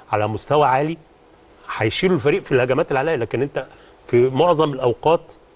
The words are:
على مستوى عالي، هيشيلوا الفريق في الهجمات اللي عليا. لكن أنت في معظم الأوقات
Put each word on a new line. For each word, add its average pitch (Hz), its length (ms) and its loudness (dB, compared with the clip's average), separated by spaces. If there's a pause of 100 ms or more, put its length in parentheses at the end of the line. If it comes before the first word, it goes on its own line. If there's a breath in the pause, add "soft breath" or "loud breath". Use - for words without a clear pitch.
(120 loud breath)
على 104 160 0
مستوى 139 400 0
عالي، 147 300 -2 (800)
هيشيلوا 139 380 0
الفريق 147 280 0
في - 80 -10
الهجمات 131 360 0
اللي 135 120 -2
عليا. 160 180 -2
لكن 170 240 -4
أنت 143 240 -6 (420 loud breath)
في 123 220 4
معظم 151 440 2
الأوقات 131 600 0 (220)